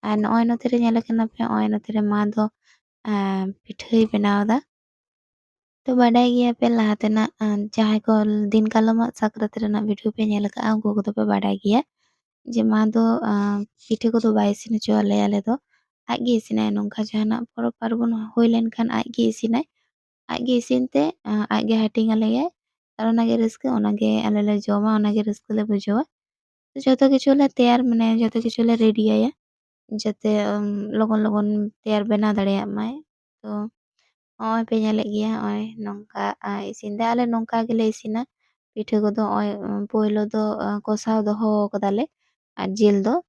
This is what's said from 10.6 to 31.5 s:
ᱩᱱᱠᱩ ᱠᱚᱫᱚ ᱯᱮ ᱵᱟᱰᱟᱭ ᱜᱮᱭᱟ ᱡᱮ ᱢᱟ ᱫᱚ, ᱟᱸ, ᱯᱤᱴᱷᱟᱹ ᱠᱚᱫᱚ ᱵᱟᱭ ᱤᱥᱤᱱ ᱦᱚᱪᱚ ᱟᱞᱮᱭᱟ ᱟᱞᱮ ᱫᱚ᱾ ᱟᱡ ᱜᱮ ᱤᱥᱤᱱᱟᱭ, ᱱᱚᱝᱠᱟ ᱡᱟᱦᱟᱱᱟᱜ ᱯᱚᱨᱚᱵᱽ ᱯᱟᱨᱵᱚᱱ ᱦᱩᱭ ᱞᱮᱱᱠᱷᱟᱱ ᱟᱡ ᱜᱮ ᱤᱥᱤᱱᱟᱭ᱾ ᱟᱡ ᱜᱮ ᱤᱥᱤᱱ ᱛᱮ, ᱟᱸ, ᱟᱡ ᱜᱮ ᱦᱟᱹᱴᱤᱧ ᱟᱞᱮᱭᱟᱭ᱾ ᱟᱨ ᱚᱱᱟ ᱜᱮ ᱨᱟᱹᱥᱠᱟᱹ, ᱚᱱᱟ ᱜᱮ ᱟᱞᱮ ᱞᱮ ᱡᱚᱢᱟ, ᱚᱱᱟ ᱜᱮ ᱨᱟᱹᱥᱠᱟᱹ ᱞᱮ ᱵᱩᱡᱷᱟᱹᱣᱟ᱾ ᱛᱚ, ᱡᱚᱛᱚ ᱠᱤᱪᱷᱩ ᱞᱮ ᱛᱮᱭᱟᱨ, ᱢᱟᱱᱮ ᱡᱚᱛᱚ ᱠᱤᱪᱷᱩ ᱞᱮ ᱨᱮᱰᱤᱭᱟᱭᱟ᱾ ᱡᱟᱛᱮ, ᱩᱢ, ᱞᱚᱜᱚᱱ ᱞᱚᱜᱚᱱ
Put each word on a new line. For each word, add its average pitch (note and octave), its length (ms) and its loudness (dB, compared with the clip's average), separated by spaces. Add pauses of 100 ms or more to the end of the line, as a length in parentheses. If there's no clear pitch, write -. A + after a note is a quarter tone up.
ᱩᱱᱠᱩ A3 200 0
ᱠᱚᱫᱚ G#3 220 -2
ᱯᱮ G#3+ 120 -2
ᱵᱟᱰᱟᱭ G3 320 0
ᱜᱮᱭᱟ G#3 240 2 (680)
ᱡᱮ A#3 160 -2
ᱢᱟ G#3+ 220 2
ᱫᱚ, A3+ 200 2 (160)
ᱟᱸ, G#3 360 0 (200)
ᱯᱤᱴᱷᱟᱹ - 340 -4
ᱠᱚᱫᱚ A3+ 220 2
ᱵᱟᱭ G#3 180 2
ᱤᱥᱤᱱ A3 220 -6
ᱦᱚᱪᱚ G#3+ 220 -2
ᱟᱞᱮᱭᱟ G#3 300 2
ᱟᱞᱮ G3+ 160 0
ᱫᱚ᱾ A3 140 -2 (540)
ᱟᱡ - 100 -2
ᱜᱮ A#3+ 160 0
ᱤᱥᱤᱱᱟᱭ, G#3+ 360 -2
ᱱᱚᱝᱠᱟ G#3 320 -4
ᱡᱟᱦᱟᱱᱟᱜ G#3+ 440 -2
ᱯᱚᱨᱚᱵᱽ A#3 280 -6
ᱯᱟᱨᱵᱚᱱ A#3 380 -2 (140)
ᱦᱩᱭ A#3 220 2
ᱞᱮᱱᱠᱷᱟᱱ A3+ 400 0
ᱟᱡ A#3 180 -4
ᱜᱮ A#3 180 -4
ᱤᱥᱤᱱᱟᱭ᱾ A3+ 400 0 (640)
ᱟᱡ - 120 -6
ᱜᱮ B3 140 0
ᱤᱥᱤᱱ B3 320 0
ᱛᱮ, C#4 160 0 (180)
ᱟᱸ, G#3 260 -4
ᱟᱡ G#3+ 180 -2
ᱜᱮ A3 120 0
ᱦᱟᱹᱴᱤᱧ A3 340 0
ᱟᱞᱮᱭᱟᱭ᱾ A3 380 0 (500)
ᱟᱨ A3 80 -6
ᱚᱱᱟ A3+ 180 2
ᱜᱮ A3+ 120 2
ᱨᱟᱹᱥᱠᱟᱹ, A3+ 320 -2
ᱚᱱᱟ G#3 240 0
ᱜᱮ G#3+ 180 0 (100)
ᱟᱞᱮ G#3 220 0
ᱞᱮ G#3 160 2
ᱡᱚᱢᱟ, G#3 360 0
ᱚᱱᱟ G#3 180 2
ᱜᱮ G#3+ 100 0
ᱨᱟᱹᱥᱠᱟᱹ G#3 300 -6
ᱞᱮ G#3+ 120 0
ᱵᱩᱡᱷᱟᱹᱣᱟ᱾ G#3 380 0 (720)
ᱛᱚ, - 0 -
ᱡᱚᱛᱚ C4+ 300 4
ᱠᱤᱪᱷᱩ C4+ 280 4
ᱞᱮ C#4 140 4
ᱛᱮᱭᱟᱨ, B3 340 4
ᱢᱟᱱᱮ A#3 240 2 (100)
ᱡᱚᱛᱚ A3+ 240 0
ᱠᱤᱪᱷᱩ A#3 240 -2
ᱞᱮ A#3 120 4
ᱨᱮᱰᱤᱭᱟᱭᱟ᱾ A3 540 4 (600)
ᱡᱟᱛᱮ, G#3+ 400 -2 (140)
ᱩᱢ, G#3 200 -2 (220)
ᱞᱚᱜᱚᱱ G#3+ 340 0
ᱞᱚᱜᱚᱱ G#3 260 0 (280)